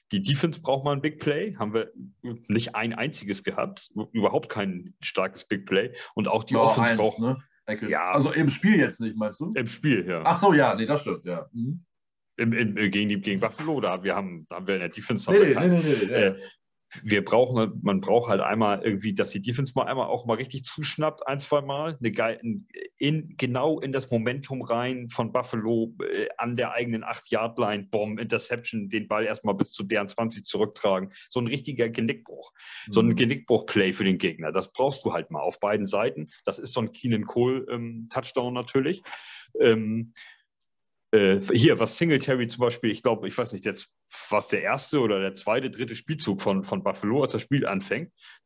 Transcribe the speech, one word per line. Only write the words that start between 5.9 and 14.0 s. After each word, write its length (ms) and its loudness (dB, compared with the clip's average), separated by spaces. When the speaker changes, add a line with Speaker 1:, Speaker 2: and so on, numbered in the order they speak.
Speaker 1:
Und 120 -2
auch 160 2
die 120 -2
Speaker 2:
Ja, 60 4
Speaker 1:
Offense 320 6
Speaker 2:
eins, 80 2
Speaker 1:
braucht 180 2
Speaker 2:
ne? 180 0
Ecke. 240 -6
Speaker 1:
Ja. 220 0
Speaker 2:
Also 200 2
im 160 2
Spiel 300 4
jetzt 220 2
nicht, 160 -4
meinst 220 -4
du? 160 -6
Speaker 1:
Im 120 -2
Spiel, 420 0
ja. 160 -2
Speaker 2:
Ach 160 2
so, 140 8
ja, 200 6
nee, 120 -2
das 160 0
stimmt, 240 -6
ja. 260 -8
Mhm. 320 -6
Speaker 1:
Im, 160 2
im, 240 0
äh, 100 4
gegen 220 2
die, 100 -2
gegen 180 -2
Buffalo, 440 -2
da, 200 0